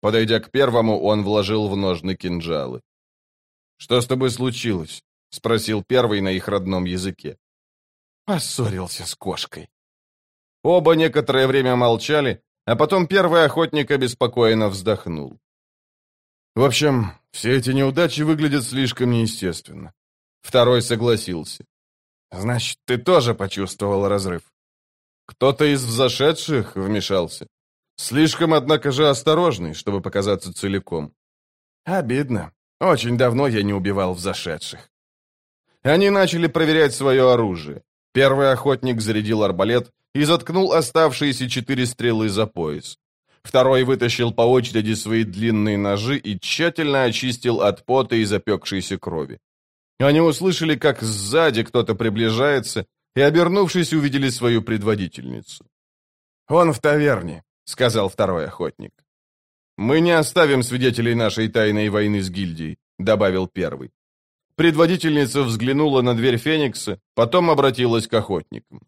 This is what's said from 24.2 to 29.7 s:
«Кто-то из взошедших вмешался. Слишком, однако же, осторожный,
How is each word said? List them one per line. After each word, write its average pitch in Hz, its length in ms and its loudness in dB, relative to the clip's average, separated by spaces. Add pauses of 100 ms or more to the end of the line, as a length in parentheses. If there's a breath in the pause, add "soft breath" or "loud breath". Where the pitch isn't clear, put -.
«Кто-то 135 380 0
из 139 200 2
взошедших 131 920 -2
вмешался. 95 680 -4 (500)
Слишком, 160 560 0
однако 143 400 2
же, 147 160 2
осторожный, 135 680 0